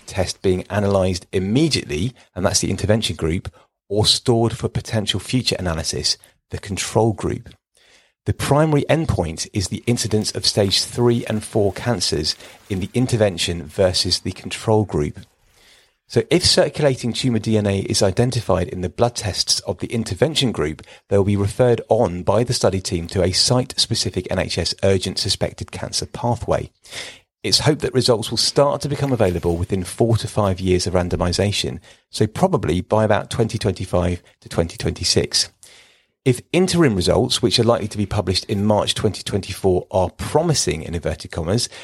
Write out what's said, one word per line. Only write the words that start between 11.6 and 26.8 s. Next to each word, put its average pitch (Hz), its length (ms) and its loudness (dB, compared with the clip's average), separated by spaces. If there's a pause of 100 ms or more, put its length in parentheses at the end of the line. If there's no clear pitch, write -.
cancers - 600 -2 (340)
in 95 120 -2
the 90 120 -4
intervention 104 720 2
versus 92 580 0
the 95 120 -6
control 107 520 0
group. - 360 -2 (880)
So - 200 2
if 170 160 2
circulating 139 680 2
tumour 117 260 0
D 107 180 2
N 104 100 2
A 98 160 2
is - 200 0
identified 98 640 2
in 92 120 -8
the 90 80 -4
blood 117 260 0
tests - 460 -2
of 98 180 -6
the 95 80 -6
intervention 117 640 0
group, 80 320 -4 (260)
they 101 80 2
will 98 80 4
be 101 120 2
referred 110 520 2
on 92 360 0
by 104 180 2
the 127 100 -2
study 95 280 0
team 85 280 -4
to 95 140 0
a 92 100 2
site-specific - 960 0
N - 120 0
H - 180 -2
S - 240 -2
urgent 95 360 2
suspected - 520 -4
cancer - 360 -6
pathway. - 640 -2 (720)